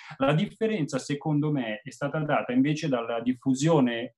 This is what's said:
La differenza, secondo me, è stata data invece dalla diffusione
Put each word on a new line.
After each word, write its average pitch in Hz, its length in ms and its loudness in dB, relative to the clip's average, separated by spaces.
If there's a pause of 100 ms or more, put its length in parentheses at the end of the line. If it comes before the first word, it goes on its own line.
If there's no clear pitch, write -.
(180)
La 135 160 2
differenza, 131 680 -2
secondo 147 520 -2
me, 117 320 -2
è 131 60 -14
stata 143 300 -6
data 135 340 -2
invece 151 340 2
dalla 117 340 -2
diffusione 127 960 2